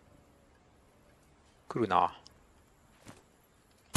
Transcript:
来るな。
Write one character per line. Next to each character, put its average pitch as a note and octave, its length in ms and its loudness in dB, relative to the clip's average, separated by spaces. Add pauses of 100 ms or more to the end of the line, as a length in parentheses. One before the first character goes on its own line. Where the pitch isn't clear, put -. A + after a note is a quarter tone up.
(1700)
来 - 120 -6
る A2 80 2
な。 F2+ 280 2 (1800)